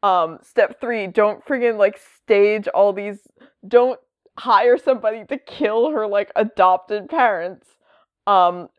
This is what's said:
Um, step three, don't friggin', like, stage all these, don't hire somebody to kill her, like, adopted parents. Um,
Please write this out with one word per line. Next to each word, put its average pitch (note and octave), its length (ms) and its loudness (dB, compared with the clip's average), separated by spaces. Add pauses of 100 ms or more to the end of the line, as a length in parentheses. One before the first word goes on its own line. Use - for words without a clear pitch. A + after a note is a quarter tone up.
Um, F3 400 0
step - 380 -2
three, A#3 260 -6
don't G#3 380 0
friggin', A#3+ 340 -2
like, G#3 200 2
stage G#3 720 0
all G3+ 240 2
these, G3+ 280 -12 (460)
don't B3 340 2 (380)
hire A#3+ 400 2
somebody A3 480 -4
to F3 120 -8
kill A3+ 520 -4
her, A3 160 -4
like, G3+ 280 -4
adopted G3 720 0
parents. F#3+ 580 -4 (600)
Um, F3+ 420 2 (100)